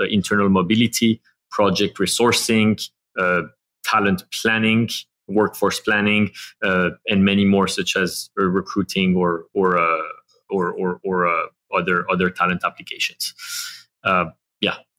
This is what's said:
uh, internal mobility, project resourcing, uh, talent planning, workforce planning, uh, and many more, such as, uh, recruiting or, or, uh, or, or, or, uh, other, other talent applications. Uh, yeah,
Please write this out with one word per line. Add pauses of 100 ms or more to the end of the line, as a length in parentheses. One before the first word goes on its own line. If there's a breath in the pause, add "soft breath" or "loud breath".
uh,
internal
mobility, (300)
project
resourcing, (380)
uh, (420)
talent (100)
planning, (380)
workforce
planning, (320 loud breath)
uh, (180)
and
many
more,
such
as,
uh,
recruiting
or,
or,
uh, (480)
or,
or,
or,
uh, (280)
other,
other
talent
applications. (720 loud breath)
Uh, (340)
yeah, (220)